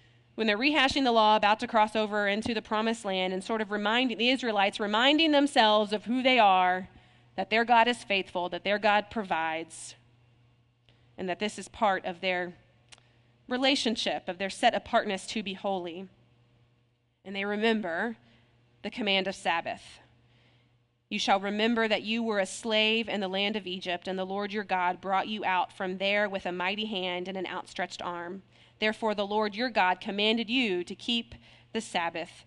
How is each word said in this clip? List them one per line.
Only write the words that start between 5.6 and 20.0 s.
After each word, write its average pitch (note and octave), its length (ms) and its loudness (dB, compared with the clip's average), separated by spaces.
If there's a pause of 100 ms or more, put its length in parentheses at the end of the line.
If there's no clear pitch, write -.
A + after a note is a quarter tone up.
of G3+ 100 -4
who B3 180 -2
they B3+ 160 4
are, F#3 500 4 (460)
that F#3+ 160 -4
their A3+ 140 4
God A#3 220 6
is A#3+ 160 0
faithful, F#3 460 -2
that F3 160 -8
their G3+ 160 0
God G#3 320 2
provides, E3 840 -6 (1200)
and F#3 120 -6
that F3 100 -4
this - 180 -4
is G3 120 -12
part F#3+ 360 0
of F3 160 -8
their F3+ 340 -2 (960)
relationship, B3 800 -2
of F3 100 -8
their F#3+ 120 -4
set F3+ 240 2
apartness G3 540 -2
to G#3+ 160 -6
be G3 100 -8
holy. F#3 540 -6 (1160)
And F#3+ 120 -10
they G3 80 -2
remember G#3 720 0 (640)
the G3+ 80 -8
command G3 380 0
of F#3+ 80 -6
Sabbath. - 640 -6 (1080)